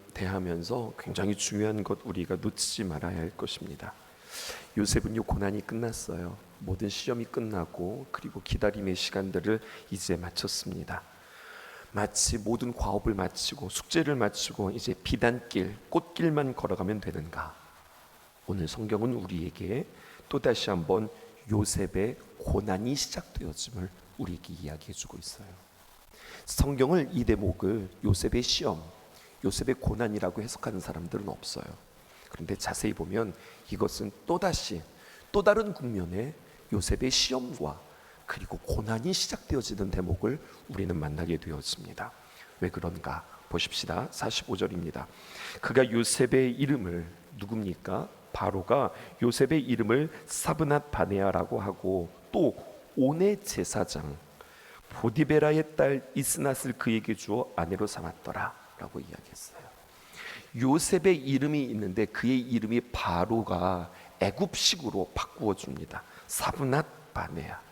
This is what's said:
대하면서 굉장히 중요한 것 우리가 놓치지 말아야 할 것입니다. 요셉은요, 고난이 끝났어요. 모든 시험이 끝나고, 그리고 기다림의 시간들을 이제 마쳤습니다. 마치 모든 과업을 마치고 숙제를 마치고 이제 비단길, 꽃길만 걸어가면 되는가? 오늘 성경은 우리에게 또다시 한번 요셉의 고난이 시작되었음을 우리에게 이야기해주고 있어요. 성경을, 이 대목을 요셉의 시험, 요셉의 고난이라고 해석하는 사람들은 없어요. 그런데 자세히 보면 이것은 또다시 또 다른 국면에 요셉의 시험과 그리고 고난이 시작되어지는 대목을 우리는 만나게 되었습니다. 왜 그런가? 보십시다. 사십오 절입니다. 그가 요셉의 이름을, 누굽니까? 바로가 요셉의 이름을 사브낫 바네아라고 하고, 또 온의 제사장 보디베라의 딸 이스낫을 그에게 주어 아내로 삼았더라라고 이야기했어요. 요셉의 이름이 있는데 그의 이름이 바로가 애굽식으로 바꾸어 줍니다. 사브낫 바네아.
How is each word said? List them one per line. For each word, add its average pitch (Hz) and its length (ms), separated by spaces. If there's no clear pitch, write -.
대하면서 92 840
굉장히 98 380
중요한 107 480
것 101 200
우리가 95 340
놓치지 - 460
말아야 90 320
할 82 220
것입니다. - 560
요셉은요, 107 480
고난이 98 440
끝났어요. 104 680
모든 101 320
시험이 117 360
끝나고, 101 840
그리고 - 320
기다림의 101 520
시간들을 95 640
이제 95 240
마쳤습니다. - 880
마치 107 440
모든 117 340
과업을 104 400
마치고 104 560
숙제를 151 460
마치고 104 560
이제 - 320
비단길, 117 720
꽃길만 151 680
걸어가면 95 460
되는가? 80 520
오늘 95 200
성경은 110 460
우리에게 92 720
또다시 120 440
한번 95 360
요셉의 104 640
고난이 104 560
시작되었음을 - 920
우리에게 87 360
이야기해주고 76 680
있어요. 101 280
성경을, 139 640
이 120 120
대목을 101 640
요셉의 104 380
시험, 107 420
요셉의 117 300
고난이라고 104 680
해석하는 107 380
사람들은 87 500
없어요. - 340
그런데 82 260
자세히 - 380
보면 95 420
이것은 101 420
또다시 170 560
또 202 120
다른 208 320
국면에 107 580
요셉의 107 380
시험과 123 680
그리고 - 320
고난이 113 560
시작되어지는 107 800
대목을 90 480
우리는 87 260
만나게 78 420
되었습니다. - 720
왜 90 80
그런가? 85 540
보십시다. 87 640
사십오 - 440
절입니다. 85 520
그가 123 300
요셉의 123 640
이름을, 104 520
누굽니까? 101 720
바로가 101 600
요셉의 135 400
이름을 123 480
사브낫 151 640
바네아라고 98 720
하고, 95 500
또 143 240
온의 170 480
제사장 80 720
보디베라의 151 840
딸 139 400
이스낫을 139 600
그에게 110 380
주어 107 400
아내로 95 320
삼았더라라고 - 1120
이야기했어요. - 600
요셉의 165 580
이름이 139 480
있는데 107 400
그의 127 340
이름이 117 420
바로가 90 1000
애굽식으로 107 920
바꾸어 - 420
줍니다. - 480
사브낫 - 840
바네아. - 460